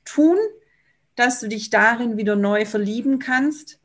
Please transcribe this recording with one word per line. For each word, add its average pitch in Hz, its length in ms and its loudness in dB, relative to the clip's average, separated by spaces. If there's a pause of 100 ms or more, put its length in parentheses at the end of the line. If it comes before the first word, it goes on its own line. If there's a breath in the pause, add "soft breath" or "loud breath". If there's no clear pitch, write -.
tun, 311 320 2 (800)
dass 254 240 0
du 220 80 -8
dich 214 220 -8
darin 226 480 2
wieder 208 180 0
neu 208 300 2
verlieben 220 540 -2
kannst? 269 640 -4